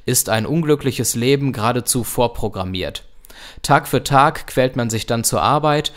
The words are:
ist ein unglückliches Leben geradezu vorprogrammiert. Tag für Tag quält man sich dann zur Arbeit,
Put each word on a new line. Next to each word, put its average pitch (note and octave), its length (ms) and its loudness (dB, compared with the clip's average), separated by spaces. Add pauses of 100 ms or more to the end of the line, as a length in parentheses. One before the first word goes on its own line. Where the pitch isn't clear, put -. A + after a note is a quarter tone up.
ist - 240 0
ein A2 160 0
unglückliches C#3+ 720 0
Leben C3+ 380 2
geradezu A#2+ 500 -2
vorprogrammiert. F#2 1000 -4 (580)
Tag D3 240 4
für C3 160 0
Tag C#3+ 460 2
quält C3 260 0
man A#2+ 160 -2
sich A2 160 -4
dann A#2 160 -2
zur A2+ 180 0
Arbeit, D3 560 2